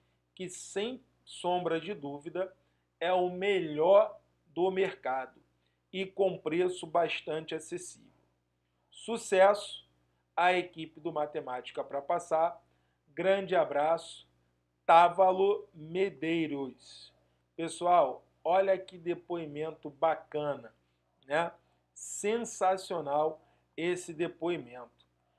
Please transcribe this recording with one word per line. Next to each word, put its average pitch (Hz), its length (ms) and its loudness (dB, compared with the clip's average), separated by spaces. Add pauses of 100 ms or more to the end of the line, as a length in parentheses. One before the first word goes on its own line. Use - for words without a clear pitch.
(340)
que, 180 160 -10
sem - 560 -8 (180)
sombra 175 560 -2
de 175 140 -8
dúvida, 160 580 -8 (480)
é 175 140 0
o 180 160 2
melhor 180 880 4 (280)
do 185 240 -2
mercado 131 680 -4 (540)
e 190 100 -4
com 190 320 -2
preço 180 520 -2
bastante 160 640 -2
acessível. - 640 -12 (800)
Sucesso - 880 2 (480)
à 180 200 4
equipe 165 480 -6
do 160 100 -6
Matemática 143 720 -6
pra 139 180 -6
Passar. 170 640 -2 (460)
Grande 190 440 0
abraço, 156 720 0 (600)
Távalo 185 880 6
Medeiros. 160 1400 -6 (440)
Pessoal, 165 680 2 (160)
olha 190 380 2
que 185 180 -16
depoimento 160 920 -6
bacana, 147 840 -2 (520)
né? 156 260 -2 (420)
Sensacional 185 1500 -2 (340)
esse 175 380 -4
depoimento. 147 920 -8 (340)